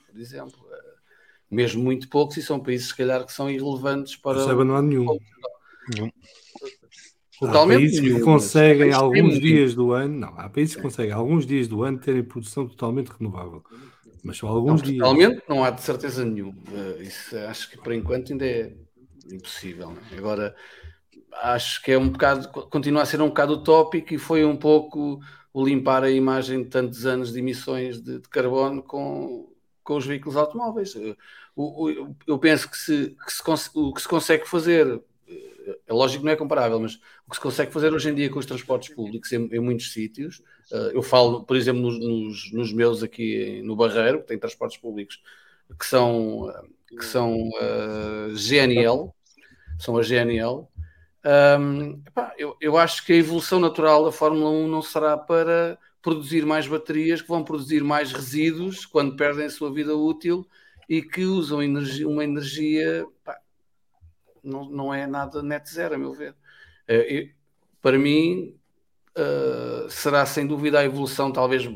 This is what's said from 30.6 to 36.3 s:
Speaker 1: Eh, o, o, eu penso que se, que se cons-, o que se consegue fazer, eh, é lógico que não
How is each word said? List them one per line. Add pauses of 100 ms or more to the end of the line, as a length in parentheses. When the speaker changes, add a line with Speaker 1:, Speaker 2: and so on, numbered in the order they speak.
Speaker 1:
Eh, (380)
o,
o, (100)
eu
penso
que
se,
que
se
cons-,
o
que
se
consegue
fazer, (280)
eh,
é
lógico
que
não